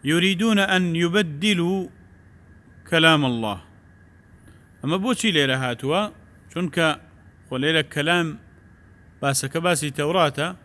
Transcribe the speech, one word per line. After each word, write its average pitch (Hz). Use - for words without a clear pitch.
يريدون 190
أن 185
يبدلوا 175
كلام 160
الله. 113
ئەمە 156
بۆچی 233
لێرە 135
هاتووە؟ 135
چونکە 165
خۆ 135
لێرە 156
کەلام 165
باسەکە 139
باسی 151
تەوراتە 147